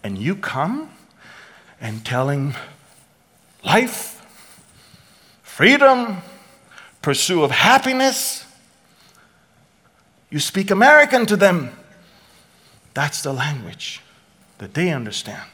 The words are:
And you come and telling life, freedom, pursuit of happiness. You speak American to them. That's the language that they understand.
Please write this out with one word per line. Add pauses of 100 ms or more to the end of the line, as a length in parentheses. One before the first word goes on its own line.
And
you
come (880)
and
telling (1120)
life, (1200)
freedom, (840)
pursuit
of
happiness. (1800)
You
speak
American
to
them. (1200)
That's
the
language (560)
that
they
understand.